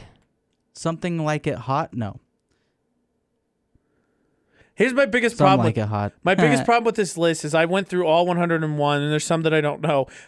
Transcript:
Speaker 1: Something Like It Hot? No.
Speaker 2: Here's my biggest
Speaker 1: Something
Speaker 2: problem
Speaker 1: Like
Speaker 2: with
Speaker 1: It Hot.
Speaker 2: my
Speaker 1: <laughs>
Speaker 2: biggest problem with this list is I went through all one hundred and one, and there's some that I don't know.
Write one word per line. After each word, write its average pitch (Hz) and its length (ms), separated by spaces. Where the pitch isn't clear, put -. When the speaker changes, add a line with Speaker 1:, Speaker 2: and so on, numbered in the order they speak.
Speaker 1:
Something 165 520
Like 151 220
It 147 100
Hot? 135 380
No. 104 240
Speaker 2:
Here's 247 180
my 277 140
biggest 233 300
Speaker 1:
Something 147 140
Speaker 2:
problem 117 160
Speaker 1:
Like 110 100
Speaker 2:
with 110 80
Speaker 1:
It 104 40
Hot. 104 240
Speaker 2:
my 180 100
Speaker 1:
<laughs> - 0
Speaker 2:
biggest 160 300
problem 233 200
with 220 120
this 202 200
list 165 280
is 151 100
I 160 120
went 185 220
through 180 180
all 170 200
one 175 100
hundred 170 280
and 151 120
one, 147 260
and 147 100
there's 147 120
some 165 180
that 156 120
I 156 60
don't 147 200
know. 147 260